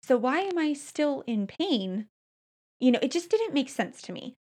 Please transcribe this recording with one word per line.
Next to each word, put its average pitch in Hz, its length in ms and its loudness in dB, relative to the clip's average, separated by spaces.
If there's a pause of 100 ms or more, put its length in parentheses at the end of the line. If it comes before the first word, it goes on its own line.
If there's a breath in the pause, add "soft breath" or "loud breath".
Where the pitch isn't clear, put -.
So 254 140 2
why 254 240 0
am 381 180 -2
I 302 140 2
still 285 540 -2
in 214 200 -2
pain? 214 640 -2 (720)
You 254 120 6
know, 233 100 4
it - 80 2
just 339 200 -4
didn't 440 240 0
make 269 140 0
sense - 340 -6
to - 100 -12
me. - 320 -12